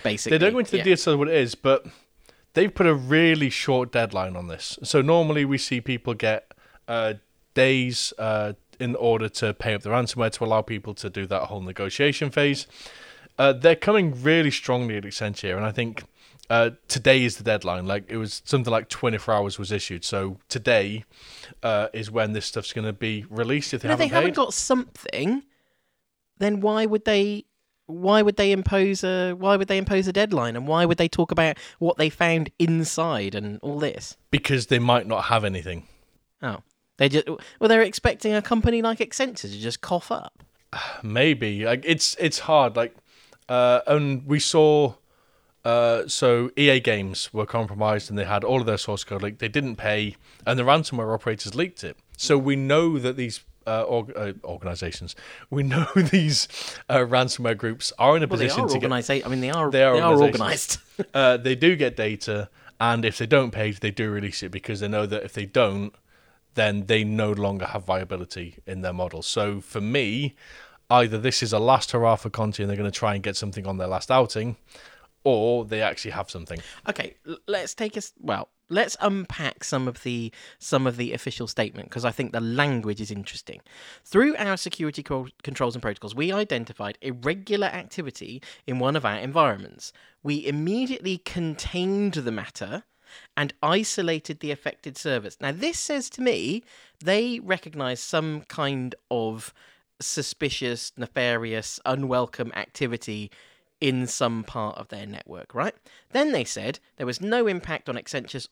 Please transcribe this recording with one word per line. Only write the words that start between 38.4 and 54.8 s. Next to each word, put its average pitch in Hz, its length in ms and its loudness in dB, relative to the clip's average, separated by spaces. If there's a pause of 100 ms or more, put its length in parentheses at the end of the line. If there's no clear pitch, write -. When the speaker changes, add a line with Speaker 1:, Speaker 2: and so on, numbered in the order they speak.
Speaker 1:
company 233 400 2
like 226 180 0
Accenture 240 420 -4
to - 80 -10 (100)
just - 220 -6
cough - 300 -4
up. - 320 -10 (280)
Speaker 2:
<sighs> - 320 -10
Maybe. 110 600 2
Like, 127 200 0
it's, 160 340 0
it's 165 200 0
hard. 139 360 4
Like, 120 200 0 (540)
uh, 123 380 6
and 143 380 2
we 147 140 2
saw, 151 560 6 (680)
uh, 117 440 2
so 123 500 2
E 143 120 6
A 131 100 8
Games 104 540 -2
were 107 120 -2
compromised 107 640 -2
and 104 80 -4
they 95 80 -2
had 101 180 0
all 127 160 2
of 117 60 -2
their 107 120 0
source 104 260 -4
code 98 180 -8
leaked. 104 180 -6
They 113 80 -4
didn't 123 300 -2
pay, 107 380 -2 (300)
and 123 140 2
the 120 40 2
ransomware 127 500 2
operators 110 420 -4
leaked 175 280 -4
it. 78 140 -10 (200)
So 143 200 4
we 139 180 2
know 147 440 2
that 127 160 -2
these, 120 260 -6 (260)
uh, 110 160 0
org-, 117 320 -2
uh, 101 180 -4 (100)
organizations, 85 720 -8 (340)